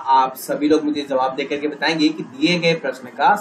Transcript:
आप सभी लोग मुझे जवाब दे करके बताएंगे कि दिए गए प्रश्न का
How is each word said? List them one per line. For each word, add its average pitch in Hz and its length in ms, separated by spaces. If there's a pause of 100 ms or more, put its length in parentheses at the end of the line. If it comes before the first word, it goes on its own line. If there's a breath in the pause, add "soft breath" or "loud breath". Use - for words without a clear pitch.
(140)
आप 131 240
सभी 143 320
लोग 151 140
मुझे 147 260
जवाब 131 260
दे 139 100
करके 143 220
बताएंगे 151 420
कि 175 140
दिए 156 360
गए 165 160
प्रश्न 127 340
का 156 320